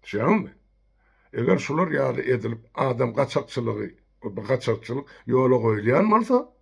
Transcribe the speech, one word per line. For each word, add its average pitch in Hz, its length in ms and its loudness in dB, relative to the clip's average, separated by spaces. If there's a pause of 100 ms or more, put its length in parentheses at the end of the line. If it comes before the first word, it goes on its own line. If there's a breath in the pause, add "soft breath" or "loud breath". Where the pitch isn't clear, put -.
Şemelmi? 147 480 0 (800)
Eger 127 240 2
şular 160 300 -2
ýaly 135 340 -2 (120)
edilip, 113 260 -4 (140)
adam 127 400 -2
gaçakçylygy 113 760 -4 (600)
gaçakçylyk 127 580 -4 (200 loud breath)
ýla 127 360 4
goýulýan 117 480 2
bolsa 240 320 4 (180)